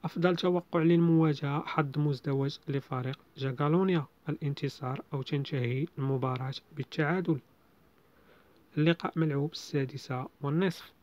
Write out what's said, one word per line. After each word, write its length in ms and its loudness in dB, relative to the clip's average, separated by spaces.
أفضل 320 2
توقع 440 0
للمواجهة، 840 4
حظ 320 -4
مزدوج 600 -2
لفريق 500 -6
جاكالونيا، 680 2
الانتصار 760 -6
أو 100 -6
تنتهي 640 -2
المباراة 560 -2
بالتعادل. 640 0
اللقاء 380 2
ملعوب 360 0
السادسة 760 -4
والنصف. 520 0